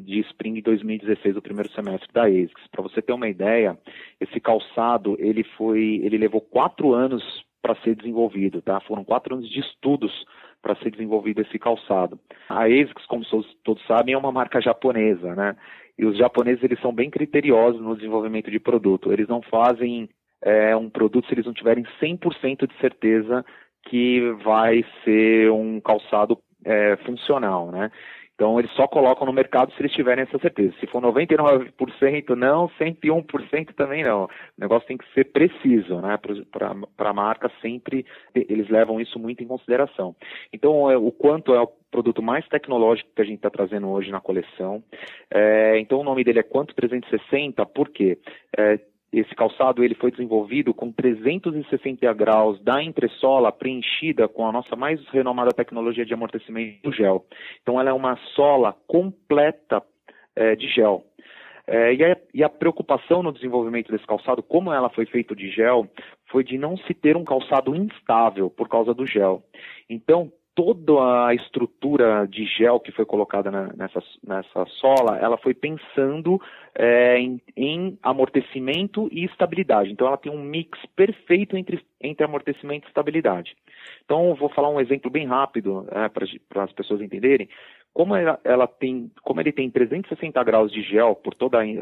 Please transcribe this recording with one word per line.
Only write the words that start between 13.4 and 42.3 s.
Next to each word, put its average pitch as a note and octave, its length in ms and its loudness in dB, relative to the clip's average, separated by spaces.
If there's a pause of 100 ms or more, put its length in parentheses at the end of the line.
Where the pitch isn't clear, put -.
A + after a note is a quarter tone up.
todos G#2+ 240 -4
sabem, A#2+ 260 2
é C3+ 60 0
uma C3+ 120 -2
marca B2+ 300 -2
japonesa, A2 720 0
né? G2+ 240 -2 (400)
E A2+ 80 0
os G#2+ 100 2
japoneses, A#2+ 480 2
eles B2 160 0
são B2 140 -2
bem B2 160 -2
criteriosos C3 720 2
no A2+ 140 -4
desenvolvimento A2 560 -4
de G#2+ 80 -2
produto. G2+ 520 0
Eles G2+ 160 2
não A#2+ 140 -4
fazem, A#2 640 0 (360)
é, G#2+ 320 4
um A2 160 -4
produto A2+ 340 0
se - 80 -4
eles A#2+ 140 -4
não A#2+ 60 -10
tiverem A2+ 340 0 (120)
cem D#3+ 160 -2
por F3 200 -4
cento C3+ 320 -4
de - 100 -16
certeza A2+ 640 0 (460)
que B2 320 2 (220)
vai A2 420 4 (180)
ser A2 460 6
um A2 320 0
calçado, G#2+ 560 0 (260)
é, G#2 340 2
funcional, A2+ 760 -2
né? G2 200 -6 (440)
Então, A2 240 2
eles A#2+ 140 -2
só C3+ 140 4
colocam C3+ 380 2
no C3 80 -2
mercado C3+ 400 2
se - 80 -10
eles C#3+ 100 -2
tiverem B2+ 320 0
essa C#3 140 -6
certeza. G2+ 420 0
Se - 60 -6
for - 160 -4
noventa B2+ 320 2
e D3+ 40 4
nove C#3+ 340 4
por - 220 -6
cento, C#3 420 0
não, C#3+ 420 2
cento E3 260 -4
e D3+ 60 2
um D#3+ 140 0
por D3+ 260 -6
cento D#3 240 -6
também C#3+ 300 -4
não. G#2+ 220 0
O - 40 -16 (260)
negócio A2 320 0
tem C3 120 -10
que - 160 -20
ser - 160 2
preciso, A#2+ 680 2
né? G2 180 -2
Pra, G#2 180 -8 (160)
pra, G2+ 240 -6 (200)
pra G#2 160 -2
marca, G#2+ 480 -2
sempre B2 460 -8 (260)
te-, A#2+ 160 0
eles G#2 220 -2
levam A2 320 2
isso A#2 160 -10
muito A#2 260 -10
em A#2 40 -12
consideração. B2 680 -4 (380)
Então, C#3+ 380 2
é, C3 40 6
o A#2 160 2
Quanto D3 440 2
é A#2+ 40 4
o A#2 80 2 (220)
produto A#2 320 -2
mais B2 280 -4